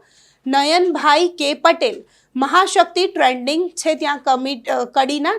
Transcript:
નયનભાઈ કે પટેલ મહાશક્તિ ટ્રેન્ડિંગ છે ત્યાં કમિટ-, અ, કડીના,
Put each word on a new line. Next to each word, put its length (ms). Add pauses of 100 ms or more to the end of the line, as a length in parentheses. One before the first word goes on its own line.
(480)
નયનભાઈ 800
કે 260
પટેલ 500 (320)
મહાશક્તિ 720
ટ્રેન્ડિંગ 640
છે 260
ત્યાં 220
કમિટ-, 520
અ, 140
કડીના, 560